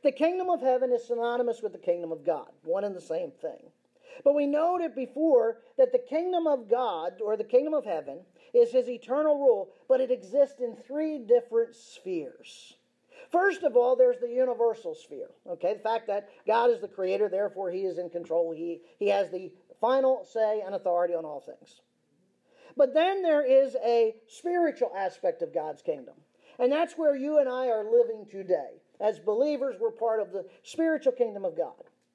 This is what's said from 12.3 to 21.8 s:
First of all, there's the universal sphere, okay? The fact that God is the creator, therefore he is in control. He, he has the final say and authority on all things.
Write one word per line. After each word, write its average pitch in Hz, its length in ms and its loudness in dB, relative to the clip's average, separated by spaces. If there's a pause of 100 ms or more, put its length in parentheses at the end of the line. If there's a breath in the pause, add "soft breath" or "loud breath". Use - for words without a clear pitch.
First 370 320 0
of 240 140 0
all, 247 200 4
there's 247 240 4
the 240 100 -4
universal 233 640 0
sphere, - 360 -16 (160)
okay? 175 280 -4
The 208 60 -10
fact 226 260 -4
that 202 240 -6 (160 loud breath)
God 233 240 4
is 233 100 -2
the 208 80 -10
creator, 196 400 -2
therefore 190 420 -4
he 190 140 -6
is 175 140 -4
in 175 100 -8
control. 165 440 -2
He, 165 300 -8 (160 soft breath)
he 202 100 0
has 196 220 0
the 180 220 -10 (280)
final 262 440 2
say 220 360 -2
and 196 140 -8
authority 175 400 0
on 165 100 -6
all 151 160 -12
things. - 400 -20 (920 soft breath)